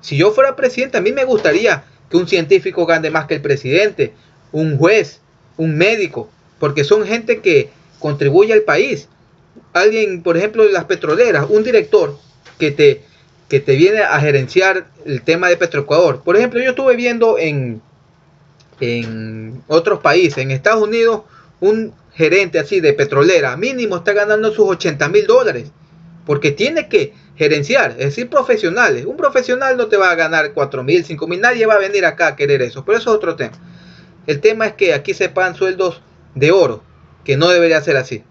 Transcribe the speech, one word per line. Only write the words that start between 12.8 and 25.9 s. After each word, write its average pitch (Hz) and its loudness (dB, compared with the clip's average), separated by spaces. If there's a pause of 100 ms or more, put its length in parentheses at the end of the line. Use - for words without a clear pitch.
que 143 2
te 139 2
viene 196 4
a 147 0
gerenciar 151 0 (180)
el 139 -8
tema 170 0
de 175 4
Petroecuador. 156 0
Por 175 2
ejemplo, 240 0
yo 262 0
estuve 254 2
viendo 233 0
en, 135 -6 (960)
en 110 -8
otros 160 0
países, 151 2
en 131 -4
Estados 208 0
Unidos, 226 0 (360)
un 214 -2 (240)
gerente 165 0
así 170 -2
de 147 2
petrolera, 143 2
mínimo 226 -4
está 170 -2
ganando 214 0
sus 214 2
ochenta 156 -2
mil 196 2
dólares, 175 0 (540)